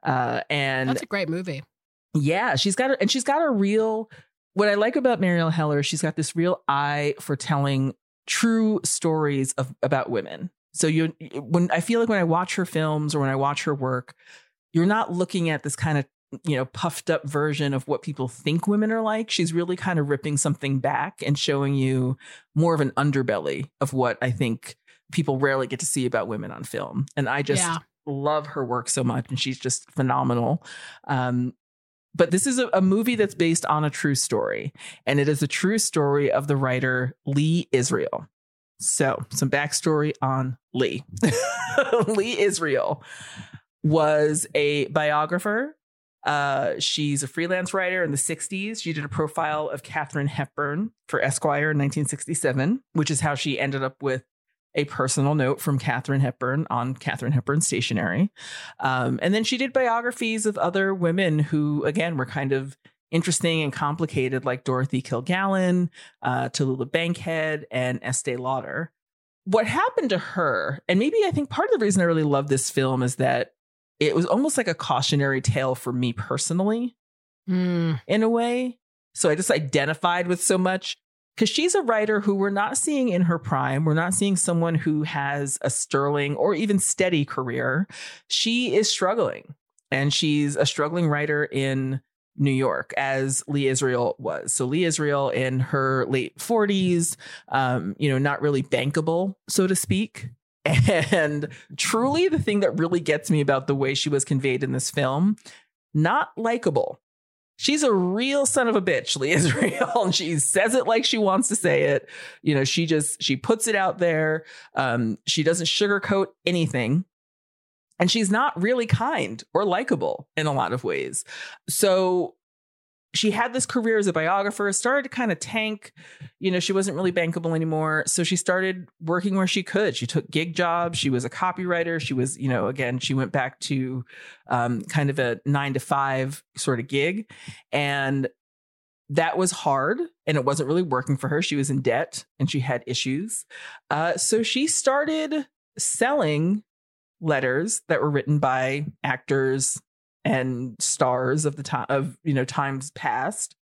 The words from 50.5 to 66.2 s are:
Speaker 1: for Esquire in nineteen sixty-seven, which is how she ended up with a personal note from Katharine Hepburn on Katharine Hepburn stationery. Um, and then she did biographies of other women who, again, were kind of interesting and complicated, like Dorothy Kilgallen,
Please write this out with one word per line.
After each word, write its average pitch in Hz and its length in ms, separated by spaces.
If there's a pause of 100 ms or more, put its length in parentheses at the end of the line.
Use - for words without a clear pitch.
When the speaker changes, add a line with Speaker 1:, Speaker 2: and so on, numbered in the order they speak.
Speaker 1:
for - 120
Esquire 147 520
in 147 60
nineteen 139 260
sixty-seven, 147 800 (100)
which 156 180
is 147 100
how 151 140
she 135 240
ended 139 240
up 131 200
with 131 220 (500)
a 147 120
personal 139 480
note 135 260
from 139 180
Katharine 135 420
Hepburn 131 500
on 123 240
Katharine 131 380
Hepburn 143 280
stationery. 107 720 (500)
Um, 127 400
and 190 140
then 220 100
she 247 140
did 262 140
biographies 233 760
of 208 100
other 190 380
women 170 460
who, 147 440
again, 165 320
were 131 80
kind 139 280
of 135 260 (320)
interesting 165 520
and 143 80
complicated, 143 760
like 131 180
Dorothy 127 380
Kilgallen, 180 880 (320)